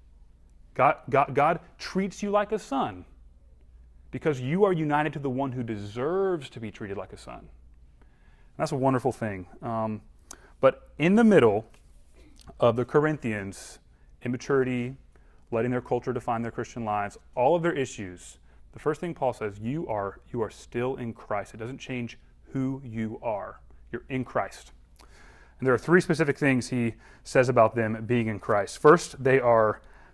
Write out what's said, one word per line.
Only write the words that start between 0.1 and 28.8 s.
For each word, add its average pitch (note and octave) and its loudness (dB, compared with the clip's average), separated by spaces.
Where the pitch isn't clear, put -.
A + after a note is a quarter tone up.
God, C3 4
God, C3+ 2
God D#3+ 4
treats F#3+ -4
you G3+ -4
like G#3 0
a G#3+ -2
son F#3 -6
because C3+ -2
you D3+ 2
are G3 4
united D3+ 0
to D#3 -10
the C#3 -4
one C3 -4
who B2+ -6
deserves C3 -4
to A#2+ -14
be A2 -10
treated G2 -10
like F#2+ -12
a G2 -18
son. - -16
And - -20
that's D#3 -2
a D3 -2
wonderful C3 2
thing. G2 -6
Um, A2 -4
but - 4
in F3 4
the A#3 6
middle A#2+ 6
of A#2 4
the A#2+ -2
Corinthians' A#2+ -2
immaturity, B2+ -2
letting A#2+ 0
their B2 0
culture B2 -2
define A#2 -4
their A2+ -6
Christian A#2 -8
lives, G#2 -4
all C3+ 4
of E3+ 0
their E3+ 0
issues, G2+ -8
the - -20
first - -2
thing F3 -6
Paul B2+ -2
says, G#2 -8
"You C3 -6
are, G2 -4
you A#2+ -4
are G2+ -4
still B2 -6
in A#2+ -8
Christ." - -8
It A2+ -16
doesn't A2+ -12
change A#2+ -10
who C3+ -4
you A2+ -6
are. G#2 -8
You're A#2 -8
in C3 -4
Christ. - -6
And B2+ -2
there B2+ 6
are A#2 4
three E3+ 4
specific D3+ 0
things C3 0
he A#2 -2
says C3 4
about A#2+ 6
them A2 -2
being A2+ 0
in G#2 -4
Christ. G2+ -2
First, D#3 6